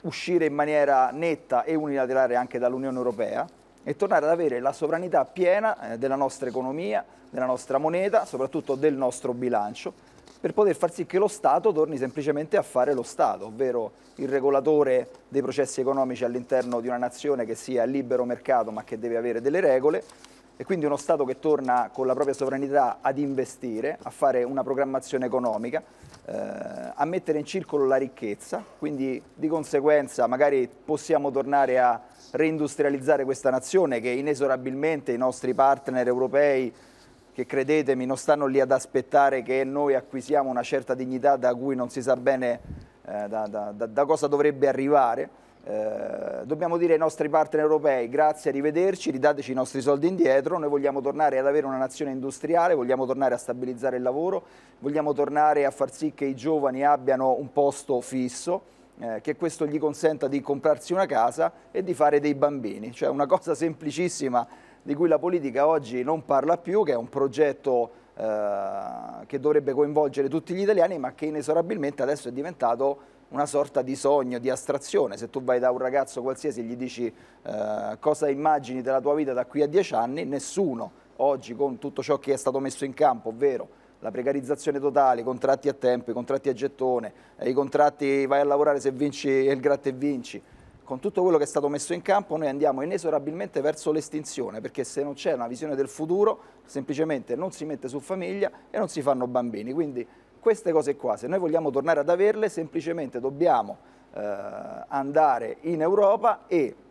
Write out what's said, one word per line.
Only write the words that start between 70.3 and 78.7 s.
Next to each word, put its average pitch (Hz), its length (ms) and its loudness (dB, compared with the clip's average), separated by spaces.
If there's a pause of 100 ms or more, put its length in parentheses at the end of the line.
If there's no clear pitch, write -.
tutti 160 240 -4
gli 190 80 -2
italiani, 190 360 4
ma 127 140 -6
che 151 140 -8
inesorabilmente 151 760 -2
adesso 139 260 -2
è 123 40 -10
diventato 135 840 -2 (120)
una 143 160 -2
sorta 143 380 0
di 131 120 -4
sogno, 135 440 2
di 123 100 -2
astrazione. 131 720 -2
Se 113 100 -10
tu 131 140 -6
vai 123 160 2
da 127 120 4
un 127 60 0
ragazzo 127 460 -2
qualsiasi 127 380 -4
e - 20 -6
gli 117 120 -8
dici, 120 300 -6 (380)
eh, 107 580 -6
"Cosa 151 300 0
immagini 139 500 0